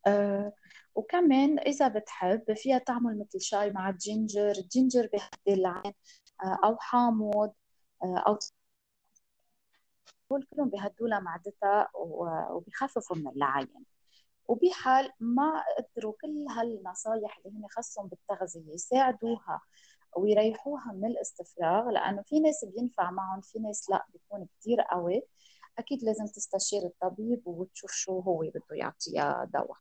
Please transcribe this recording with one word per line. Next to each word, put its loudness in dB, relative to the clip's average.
آه، 2
وكمان 4
إذا 2
بتحب 0
فيها 2
تعمل 0
مثل -8
شاي 0
مع -2
الجينجر، 0
الجينجر 2
بيهدي 0
العين، -2
آه، -2
أو 4
حامض، 4
آه، 0
أو 4
هول 0
كلهم -2
بيهدوا -4
لها 0
معدتها 0
و-، -4
وبيخففوا -6
من -4
العين. 0
وبحال 4
ما 2
قدروا -6
كل -6
هالنصايح -4
اللي -16
هن -14
خاصهم -10
بالتغذية -8
يساعدوها 0
ويريحوها 2
من -6
الاستفراغ، -2
لأنه 0
في 0
ناس 2
بينفع -2
معهم، -4
في -12
ناس -6
لا، 2
بيكون -12
كتير 2
قوي، 0
أكيد -6
لازم 0
تستشير -4
الطبيب -4
وتشوف -10
شو -4
هو 0
بده -6
يعطيها -2
دواء. -2